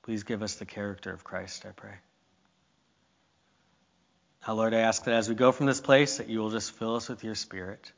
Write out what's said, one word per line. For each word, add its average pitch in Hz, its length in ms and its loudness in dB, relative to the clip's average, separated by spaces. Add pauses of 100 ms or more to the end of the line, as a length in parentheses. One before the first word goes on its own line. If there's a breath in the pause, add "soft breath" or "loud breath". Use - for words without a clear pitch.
Please 110 200 -6
give 107 200 -4
us 104 120 -6
the 101 100 -14
character 101 480 -8
of 90 100 -14
Christ, 95 420 -10
I 101 40 -14
pray. 104 260 -18 (2500)
Now, 110 100 -2
Lord, 113 180 2
I 113 60 4
ask 113 260 2
that 120 80 2
as 113 160 2
we 113 60 0
go 127 180 8
from 143 120 0
this 135 140 2
place, 139 380 6
that 113 100 -8
you 110 120 -2
will 107 100 -2
just 107 240 -4
fill 113 240 -2
us 113 100 -6
with 113 160 -10
your 110 120 -8
Spirit. 95 640 -10